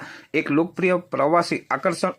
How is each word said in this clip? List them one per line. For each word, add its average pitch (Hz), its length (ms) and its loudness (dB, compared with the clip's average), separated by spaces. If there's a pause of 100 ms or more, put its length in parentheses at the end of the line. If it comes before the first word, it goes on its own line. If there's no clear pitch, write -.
(340)
એક 156 180 -2
લોકપ્રિય 175 460 2
પ્રવાસી 160 720 0
આકર્ષણ 180 480 -2